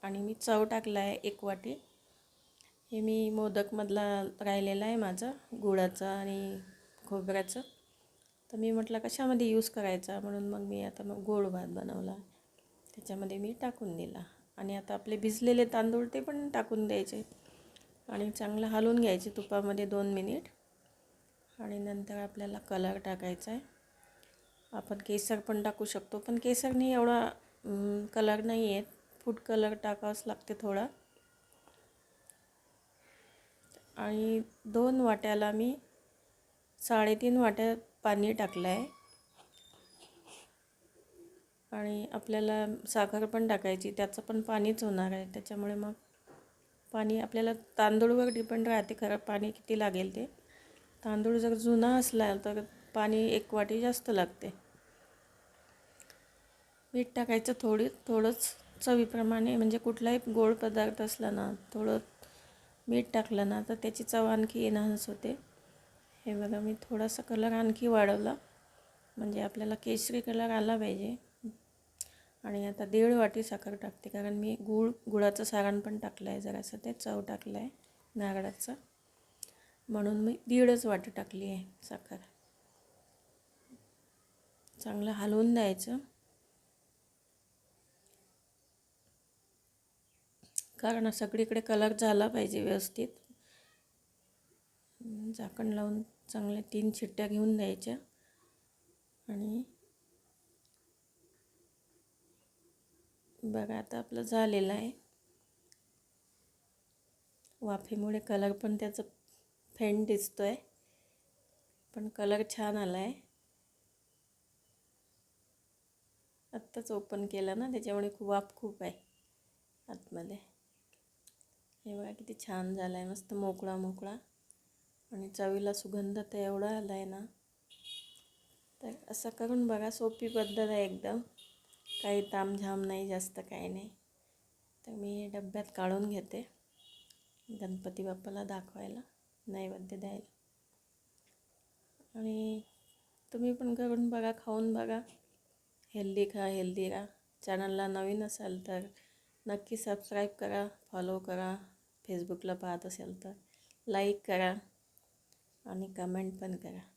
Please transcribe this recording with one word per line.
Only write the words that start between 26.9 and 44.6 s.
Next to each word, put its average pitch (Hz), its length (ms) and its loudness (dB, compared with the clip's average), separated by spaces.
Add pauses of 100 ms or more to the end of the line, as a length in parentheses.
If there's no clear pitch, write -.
एवढा, 240 320 6 (400)
अं, 202 420 -2
कलर 214 360 2
नाही 226 300 2
येत, 202 120 0 (360)
फूड 233 140 -2
कलर 214 400 2
टाकावाच 208 520 -4
लागते 214 340 -6
थोडा. 202 260 0 (3000)
आणि 220 440 0 (240)
दोन 247 360 4
वाट्याला 214 520 2
मी 240 240 0 (1040)
साडेतीन 220 560 4
वाट्या 226 380 6 (280)
पाणी 208 300 4
टाकलं 185 360 0
आहे. 220 180 0 (2750)
आणि 208 400 -4
आपल्याला 214 540 0 (220)
साखर 208 380 2
पण 226 220 2
टाकायची, 190 420 0
त्याचं 202 320 -4
पण 220 180 0
पाणीच 220 440 2